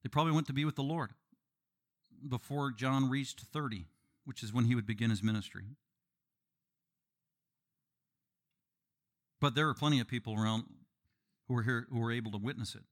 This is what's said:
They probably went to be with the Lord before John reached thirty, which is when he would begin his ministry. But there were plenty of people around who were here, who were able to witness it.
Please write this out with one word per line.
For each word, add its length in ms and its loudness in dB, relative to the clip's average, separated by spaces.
They 60 -6
probably 240 4
went 140 4
to 80 -6
be 100 0
with 120 0
the 60 -2
Lord 320 -4
before 460 -4
John 380 2
reached 300 -4
thirty, 500 -6
which 180 -10
is 80 -6
when 140 2
he 100 4
would 120 0
begin 240 0
his 120 0
ministry. 440 -2
But 160 2
there 120 4
were 80 2
plenty 260 4
of 80 -4
people 260 -4
around 400 0
who 80 0
were 100 2
here, 260 0
who 80 -2
were 120 0
able 220 -2
to 60 -4
witness 360 -6
it. 180 -18